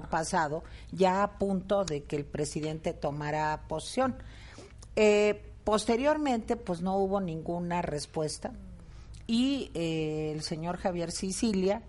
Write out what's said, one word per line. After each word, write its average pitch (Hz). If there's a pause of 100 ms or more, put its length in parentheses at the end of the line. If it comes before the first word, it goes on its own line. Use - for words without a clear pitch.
pasado, 160 (300)
ya 185
a 202
punto 196
de 151
que -
el 143
presidente 156
tomara 151
posición. 247 (800)
Eh, 208 (200)
posteriormente, 240
pues, 180
no 190
hubo 196
ninguna 175
respuesta 151 (760)
y, 247
eh, 156
el 156
señor 170
Javier 175
Sicilia, 196